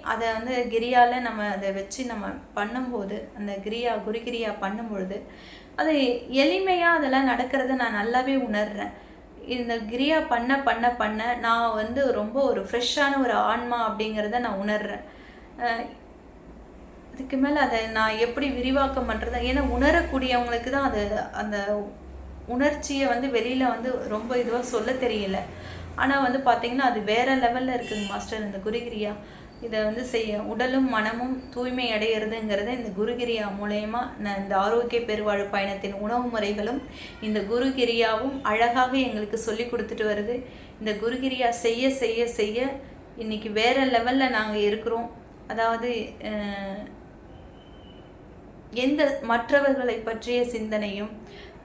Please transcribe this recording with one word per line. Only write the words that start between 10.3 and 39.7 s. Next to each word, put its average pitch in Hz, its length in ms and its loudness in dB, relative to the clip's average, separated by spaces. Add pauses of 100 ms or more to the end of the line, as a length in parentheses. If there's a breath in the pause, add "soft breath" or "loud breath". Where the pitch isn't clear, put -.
பண்ண 233 320 2
பண்ண 220 440 0
நான் 233 380 2
வந்து 240 380 0
ரொம்ப 214 300 -2
ஒரு 226 200 2
ஃப்ரெஷ்ஷான 269 600 2
ஒரு 233 120 2
ஆன்மா 233 480 2
அப்படிங்கிறத 214 580 0
நான் 208 220 -2
உணர்றேன். 208 420 -2 (560 loud breath)
அ, 240 60 -2 (1500)
இதுக்கு 262 240 -4
மேல 285 220 4
அதை 240 260 4
நான் 220 320 2
எப்படி 233 320 2
விரிவாக்கம் 254 600 2
பண்றது? 214 320 -2
ஏன்னா 262 280 2
உணரக்கூடியவங்களுக்கு 254 1000 2
தான் 277 200 2
அது, 214 120 0 (320)
அந்த 208 240 -4 (880)
உணர்ச்சியை 277 600 2
வந்து 247 200 2
வெளியில 247 400 2
வந்து 226 220 0 (180)
ரொம்ப 233 300 -2
இதுவா 240 240 0
சொல்ல 247 300 0
தெரியல. 214 460 0 (580 loud breath)
ஆனா 277 260 4
வந்து 254 180 2
பாத்தீங்கன்னா 247 480 4
அது 214 120 2
வேற 233 360 4
லெவல்ல 254 400 2
இருக்குங்க 214 320 -4
மாஸ்டர் 208 380 -4
இந்த 196 120 -6
குருகிரியா. 214 560 -4 (480 loud breath)
இதை 220 220 -2
வந்து 220 220 0
செய்ய 220 360 0
உடலும் 254 480 2
மனமும் 233 600 -2
தூய்மை 254 420 -2
அடையிறதுங்கிறத 214 800 0
இந்த 240 200 -4
குருகிரியா 226 600 -2
மூலயமா 208 520 -2 (160)
நான் 202 240 -4
இந்த 196 160 0
ஆரோக்கிய 233 440 2
பெருவாழ்வு 208 440 0
பயணத்தின் 196 480 -2
உணவு 233 360 -2
முறைகளும் 208 520 -2 (400 loud breath)
இந்த 214 180 0
குருகிரியாவும் 233 1040 2
அழகாக 240 540 4
எங்களுக்கு 214 400 -2
சொல்லி 220 260 -2
கொடுத்துட்டு 220 440 -2